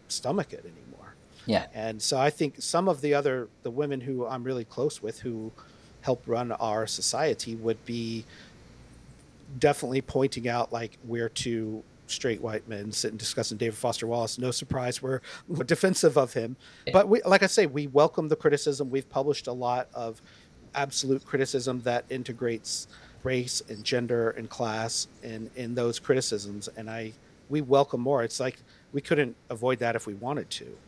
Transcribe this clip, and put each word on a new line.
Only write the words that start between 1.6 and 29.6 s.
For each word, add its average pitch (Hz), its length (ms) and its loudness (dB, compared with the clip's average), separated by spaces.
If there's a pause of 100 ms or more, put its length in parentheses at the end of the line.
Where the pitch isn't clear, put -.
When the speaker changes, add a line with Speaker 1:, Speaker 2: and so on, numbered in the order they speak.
Speaker 1:
And 110 260 -6
so - 160 0
I 139 140 4
think 143 260 -2
some 180 300 0
of 147 140 2
the 147 120 2
other, 131 340 0 (140)
the 131 80 -6
women 139 320 -2
who 127 240 -4
I'm 120 180 -6
really 123 220 -4
close - 380 -4
with 107 160 -8
who 113 320 -8 (500)
help 127 240 0
run 120 260 0
our 110 340 0
society 120 680 -2
would 113 300 -2
be 113 400 -6 (1300)
definitely 135 440 2
pointing 131 480 0
out, 117 240 -2
like, 117 320 -6
we're 117 240 -4
two 110 520 -4 (260)
straight - 340 -2
white 110 260 -6
men 107 240 -8
sitting 110 240 -4
discussing 110 420 -4
David 110 200 -2
Foster 117 280 -2
Wallace. 117 320 -2
No 123 140 -2
surprise 123 500 -4
we're, 131 200 -4 (260)
we're 156 160 -4
defensive 165 540 6
of 131 160 4
him. 117 240 -2 (280)
Speaker 2:
Yeah. - 60 -6
Speaker 1:
But 196 160 8
we, 208 160 6
like 190 180 8
I 190 60 6
say, 190 200 4
we 143 200 -2
welcome 156 400 6
the 151 80 4
criticism. 143 560 2
We've 135 180 -2
published 139 380 0
a 123 60 -2
lot 123 400 -2
of 117 280 -8 (540)
absolute 135 500 0
criticism 131 580 0
that 120 260 0
integrates 123 800 -4 (360)
race 127 460 -2
and 107 160 -10
gender 117 460 2
and 113 180 -8
class 113 580 -4 (160)
in, 110 320 -10
in 120 180 -6
those 120 260 0
criticisms. 104 760 0
And 110 140 -10
I, 113 240 -8 (340)
we 151 140 0
welcome 135 400 6
more. 127 220 2
It's - 180 -2
like, 127 160 -2 (340)
we 139 80 -2
couldn't 143 380 0 (120)
avoid 123 300 0